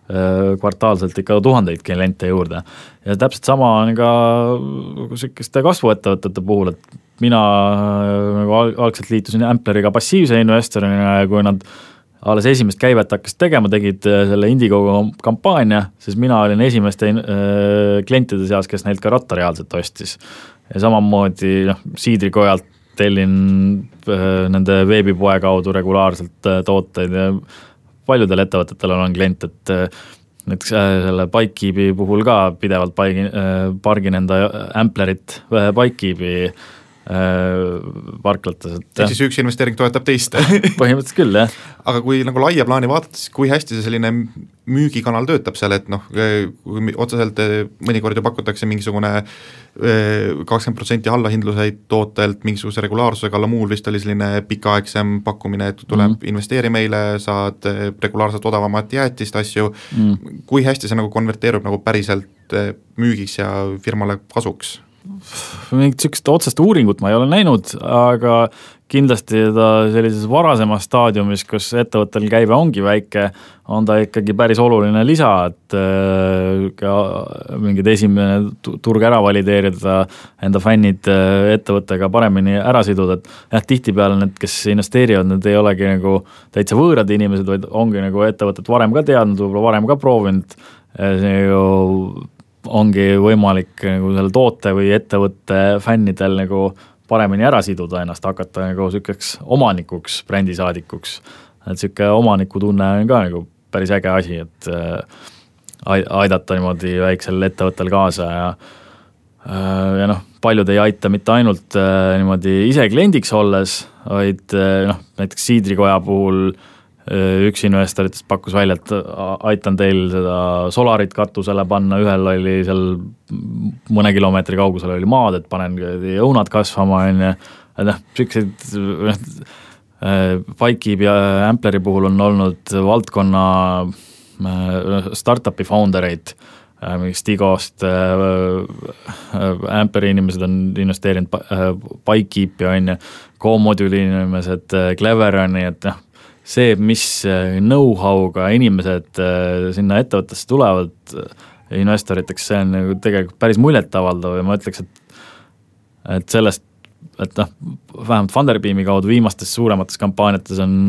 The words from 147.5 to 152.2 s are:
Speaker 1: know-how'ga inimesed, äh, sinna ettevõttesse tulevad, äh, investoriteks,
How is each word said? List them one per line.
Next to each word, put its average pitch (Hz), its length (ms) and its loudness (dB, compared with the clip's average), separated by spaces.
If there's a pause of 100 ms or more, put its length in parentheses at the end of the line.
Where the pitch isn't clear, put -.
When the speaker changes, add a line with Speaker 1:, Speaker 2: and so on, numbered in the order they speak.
Speaker 1:
know-how'ga 98 880 2
inimesed, 95 640 0
äh, 90 560 -2
sinna 101 300 0
ettevõttesse - 440 -4
tulevad, 95 460 2 (240)
äh, - 340 -16 (240)
investoriteks, 95 720 -2